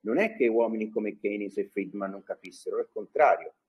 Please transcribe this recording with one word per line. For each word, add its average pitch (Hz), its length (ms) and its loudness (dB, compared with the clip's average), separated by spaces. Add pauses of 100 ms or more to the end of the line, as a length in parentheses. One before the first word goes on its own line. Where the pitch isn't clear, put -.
Non 110 160 -2
è 214 180 0
che 123 120 4
uomini 110 420 2
come 107 280 -4
Keynes 104 400 -4
e 101 100 -4
Friedman 98 440 -6
non 98 120 -14
capissero, 92 540 -10
al 117 140 -4
contrario - 640 2 (140)